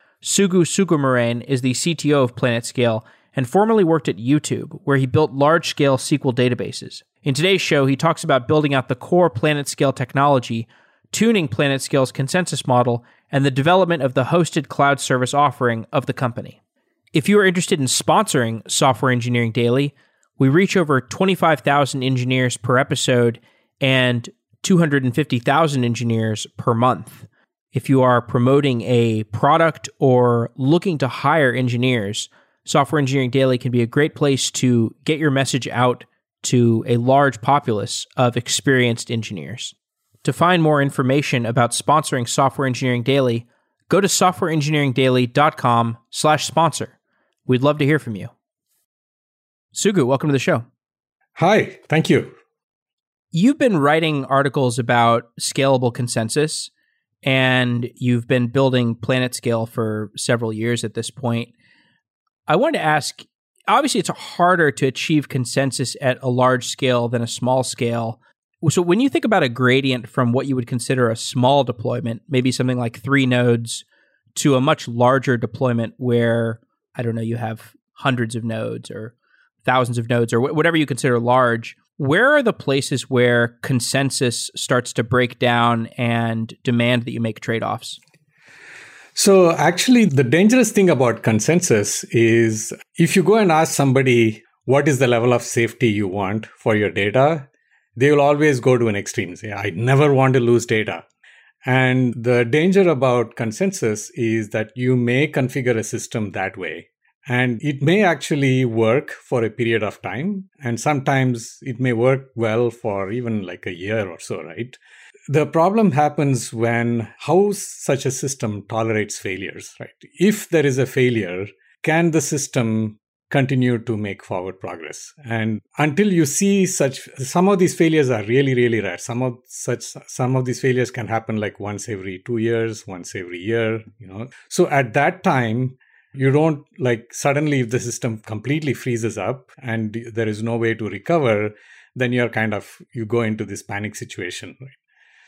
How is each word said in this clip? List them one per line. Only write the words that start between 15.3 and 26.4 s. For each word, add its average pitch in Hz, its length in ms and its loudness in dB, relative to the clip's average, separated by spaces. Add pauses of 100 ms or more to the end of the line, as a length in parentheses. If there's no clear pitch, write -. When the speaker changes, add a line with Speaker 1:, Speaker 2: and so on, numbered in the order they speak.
Speaker 1:
offering 123 580 0
of 127 140 -2
the 127 80 -4
company. - 480 -8 (500)
If - 160 0
you 202 120 6
are 196 60 4
interested 180 340 0
in 131 80 0
sponsoring 131 840 0
Software 131 420 2
Engineering 120 400 0
Daily, 123 420 0 (440)
we 135 100 4
reach 180 300 4
over 147 240 2
twenty-five 180 580 0
thousand 143 440 0
engineers 127 520 0
per 123 220 0
episode 120 640 0 (400)
and 127 480 0 (320)
two 190 160 2
hundred 143 260 2
and 127 100 0
fifty 139 260 -2
thousand 143 440 0
engineers 113 640 -2 (100)